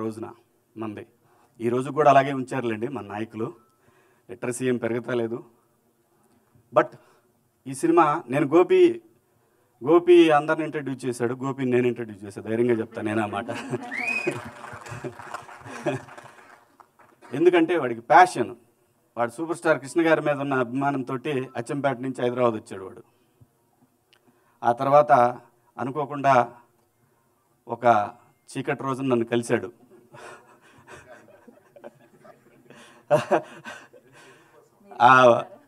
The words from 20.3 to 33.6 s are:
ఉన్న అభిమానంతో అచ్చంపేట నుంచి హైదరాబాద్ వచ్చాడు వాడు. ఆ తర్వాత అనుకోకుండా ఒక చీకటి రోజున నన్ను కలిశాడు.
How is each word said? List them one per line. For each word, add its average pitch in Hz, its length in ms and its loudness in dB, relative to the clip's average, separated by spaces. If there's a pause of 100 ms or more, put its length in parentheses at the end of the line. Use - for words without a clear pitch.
ఉన్న 135 180 -2
అభిమానంతో 135 500 -4 (460)
అచ్చంపేట 135 460 -2
నుంచి 131 180 -8
హైదరాబాద్ 123 360 0
వచ్చాడు 98 280 -14
వాడు. 92 140 -20 (1700)
ఆ 120 40 2 (100)
తర్వాత 147 300 4 (720)
అనుకోకుండా 139 520 -2 (1400)
ఒక 123 100 -2 (640)
చీకటి 135 360 -6
రోజున 135 280 -4
నన్ను 113 200 0
కలిశాడు. 117 340 -2 (4000)